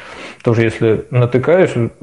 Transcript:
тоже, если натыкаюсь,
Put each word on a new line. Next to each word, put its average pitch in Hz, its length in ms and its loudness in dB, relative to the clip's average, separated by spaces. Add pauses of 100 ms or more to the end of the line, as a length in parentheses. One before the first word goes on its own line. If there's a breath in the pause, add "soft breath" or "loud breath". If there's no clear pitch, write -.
(420 loud breath)
тоже, 113 200 2
если 110 480 0
натыкаюсь, 127 640 2 (300)